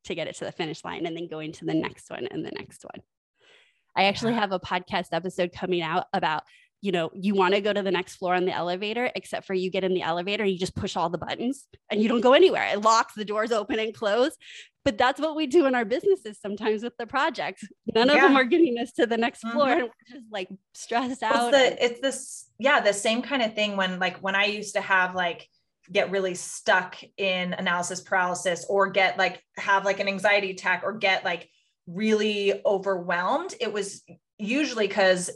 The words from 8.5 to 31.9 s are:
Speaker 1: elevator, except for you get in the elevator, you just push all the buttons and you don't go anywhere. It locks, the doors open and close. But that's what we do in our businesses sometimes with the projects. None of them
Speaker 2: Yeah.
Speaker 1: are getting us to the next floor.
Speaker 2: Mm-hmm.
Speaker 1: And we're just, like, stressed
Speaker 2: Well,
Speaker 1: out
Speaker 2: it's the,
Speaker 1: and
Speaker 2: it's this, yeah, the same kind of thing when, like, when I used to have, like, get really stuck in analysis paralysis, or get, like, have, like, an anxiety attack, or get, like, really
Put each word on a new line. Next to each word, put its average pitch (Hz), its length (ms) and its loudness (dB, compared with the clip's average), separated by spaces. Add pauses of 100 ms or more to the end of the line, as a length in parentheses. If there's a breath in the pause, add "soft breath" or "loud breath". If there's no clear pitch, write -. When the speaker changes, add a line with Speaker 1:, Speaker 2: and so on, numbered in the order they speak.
Speaker 1:
elevator, 208 600 -4
except - 320 -10
for 190 80 -4
you 185 160 -2
get 190 140 -2
in 185 100 0
the 180 80 -2
elevator, 185 420 -2
you 190 140 0
just 180 180 -6
push - 200 -6
all 165 140 0
the 175 80 -4
buttons - 480 -6 (240)
and 214 120 2
you 226 60 4
don't 240 120 2
go 247 120 6
anywhere. 294 400 6
It 202 100 -2
locks, 226 320 4
the 214 100 -8
doors 214 280 -2
open 220 260 0
and 220 160 -4
close. 233 420 0 (480 loud breath)
But 202 140 0
that's 285 220 2
what 311 140 -2
we 311 140 -2
do 302 180 6
in 262 80 2
our 240 100 0
businesses 262 540 -2
sometimes 214 460 -4
with 233 120 -10
the 233 120 -10
projects. 226 560 -4 (280)
None 233 160 6
of 285 120 6
them 302 140 8
Speaker 2:
Yeah. 269 40 6
Speaker 1:
are 254 60 4
getting 254 340 4
us 247 140 -6
to 247 140 2
the 226 100 0
next 233 240 -2
floor. 240 260 0
Speaker 2:
Mm-hmm. 262 140 2
Speaker 1:
And - 80 2
we're - 320 -20
just, 226 100 -20
like, 190 180 -8 (260)
stressed 247 480 -4
Speaker 2:
Well, 226 100 0 (160)
Speaker 1:
out 254 60 4
Speaker 2:
it's - 20 8
the, 269 80 6 (180)
Speaker 1:
and 240 80 2
Speaker 2:
it's - 100 -10
this, - 500 -6 (100)
yeah, 269 180 4
the 202 140 4
same 226 300 0
kind 269 200 -2
of 220 120 -2
thing 208 220 -2
when, 185 220 0
like, 180 200 -2
when 196 180 -2
I 196 80 4
used 208 320 -4
to 196 40 0
have, 185 360 2
like, 175 320 -4 (420)
get 185 220 0
really 185 240 -2
stuck - 600 0 (180)
in 185 380 -2
analysis 180 460 -2
paralysis, 180 680 0
or 196 220 4
get, 185 280 2
like, 185 240 0 (140)
have, 196 280 2
like, 196 140 0
an 196 80 -4
anxiety 196 460 2
attack, 185 320 -2
or 202 80 -4
get, 196 320 0
like, 175 260 -6 (380)
really 208 760 0